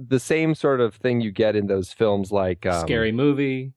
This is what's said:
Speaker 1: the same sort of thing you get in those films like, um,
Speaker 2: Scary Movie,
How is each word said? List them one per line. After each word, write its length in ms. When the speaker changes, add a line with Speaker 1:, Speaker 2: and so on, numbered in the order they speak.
Speaker 1:
the 200
same 340
sort 240
of 160
thing 240
you 120
get 260
in 100
those 240
films 400
like, 340
um, 140
Speaker 2:
Scary 320
Movie, 640